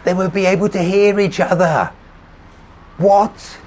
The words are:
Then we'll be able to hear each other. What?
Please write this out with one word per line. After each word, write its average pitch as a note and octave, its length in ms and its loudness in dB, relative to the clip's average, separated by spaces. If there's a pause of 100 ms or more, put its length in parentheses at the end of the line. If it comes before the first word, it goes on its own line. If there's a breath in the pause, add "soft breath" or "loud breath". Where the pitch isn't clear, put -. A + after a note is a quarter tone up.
Then F3 120 0
we'll F#3 120 -2
be F#3+ 180 -2
able F#3 240 0
to F#3+ 120 -4
hear G3+ 380 2
each G3 200 -2
other. E3 520 0 (1040)
What? G3+ 680 0